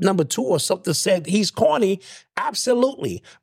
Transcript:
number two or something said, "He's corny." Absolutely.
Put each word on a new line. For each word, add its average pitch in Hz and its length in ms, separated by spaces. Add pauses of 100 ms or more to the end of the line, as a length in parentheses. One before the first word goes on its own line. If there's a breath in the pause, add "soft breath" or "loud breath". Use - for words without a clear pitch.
number 185 240
two 175 180
or 165 180
something 185 320
said, 170 340
"He's 190 240
corny." 196 500 (360 loud breath)
Absolutely. 240 840 (200 loud breath)